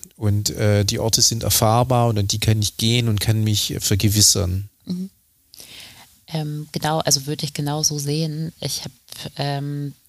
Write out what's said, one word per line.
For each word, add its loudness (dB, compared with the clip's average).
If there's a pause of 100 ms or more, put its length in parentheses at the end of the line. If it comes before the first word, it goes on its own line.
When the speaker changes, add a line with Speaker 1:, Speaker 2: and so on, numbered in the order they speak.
(160)
Speaker 1:
und, 0
äh, 2
die 0
Orte 0
sind 0
erfahrbar 4
und 0
an 2
die -4
kann 2
ich -4
gehen 2
und 2
kann 2
mich 0
vergewissern. 2 (160)
Speaker 2:
Mhm. -8 (1200)
Ähm, -6
genau, 0
also 0
würde -4
ich -6
genauso -2
sehen. -2
Ich -6
hab, -14 (440)
ähm, -4 (160)